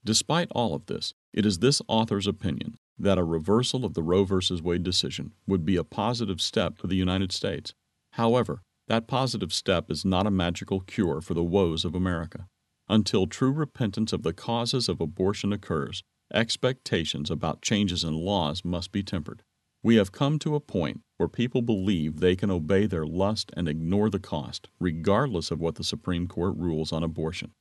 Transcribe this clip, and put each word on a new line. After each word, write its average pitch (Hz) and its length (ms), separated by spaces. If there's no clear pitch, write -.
Despite 143 460
all 113 220
of - 120
this, - 280
it - 120
is 95 140
this 127 300
author's 104 380
opinion 80 500
that 95 200
a 90 80
reversal 98 580
of 87 100
the 82 100
Roe 90 200
versus 92 380
Wade 87 220
decision 76 500
would 95 200
be 92 100
a 85 80
positive 107 560
step 85 380
for - 100
the 92 80
United 92 380
States. - 400
However, 117 480
that 113 200
positive 117 440
step 87 400
is 80 140
not 95 200
a 104 60
magical 92 480
cure 85 400
for - 140
the 82 100
woes 85 400
of 82 100
America. 90 540
Until 101 400
true 131 240
repentance 120 600
of 78 100
the 85 80
causes 117 560
of 98 140
abortion 95 500
occurs, 82 520
expectations 107 960
about 80 320
changes 92 440
in 78 80
laws 85 500
must 87 300
be 101 100
tempered. - 400
We 113 140
have 98 140
come 147 280
to 151 160
a 147 60
point 78 400
where 85 120
people 117 320
believe 92 580
they 92 160
can 101 140
obey 95 360
their 87 200
lust 95 520
and 87 100
ignore 85 420
the 101 100
cost, 73 500
regardless 92 720
of 78 80
what 82 160
the - 80
Supreme 90 440
Court 90 300
rules 80 360
on 80 100
abortion. 82 580